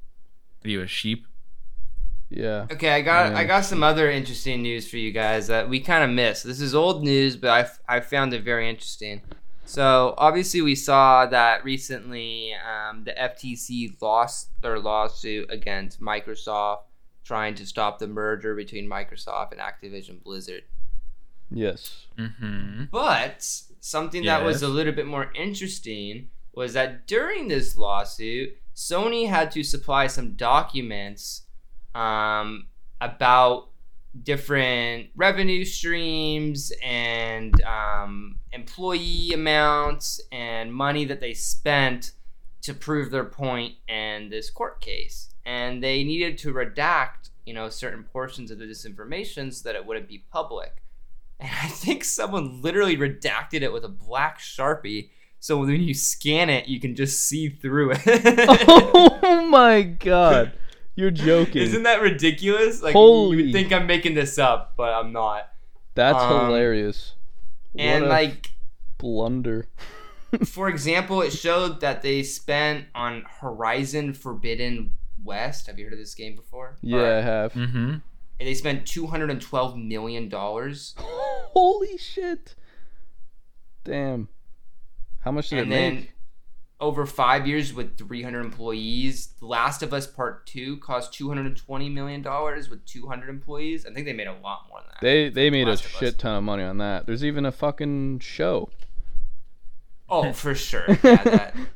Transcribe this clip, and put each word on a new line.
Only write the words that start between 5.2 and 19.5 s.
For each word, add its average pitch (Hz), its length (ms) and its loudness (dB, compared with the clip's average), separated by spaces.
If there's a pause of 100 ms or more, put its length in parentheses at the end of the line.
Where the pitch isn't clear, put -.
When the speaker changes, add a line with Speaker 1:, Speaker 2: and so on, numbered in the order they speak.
Speaker 3:
that 113 200 2
we 131 120 0
kinda 160 280 4
missed. 120 360 0
This 127 180 -8
is 135 120 -4
old 156 300 2
news, 135 320 2
but 123 140 0
I 117 100 8
f-, - 260 -4
I 123 140 0
found 135 320 -2
it 113 120 -4
very 117 260 0
interesting. 107 500 -10 (440)
So, 131 540 4
obviously, 175 420 2
we 147 140 2
saw 135 520 6
that 117 380 4
recently, 117 920 -8
um, 107 500 -10
the 117 160 -8
F 127 180 -6
T 127 180 -10
C 117 440 -10
lost 113 500 0 (100)
their 113 180 -2
lawsuit 107 720 -2
against 98 500 -4
Microsoft, 104 800 -4 (440)
trying 107 300 -4
to 101 120 -14
stop 104 320 -4
the 110 100 -8
merger 107 460 -4
between 104 340 -8
Microsoft - 640 -6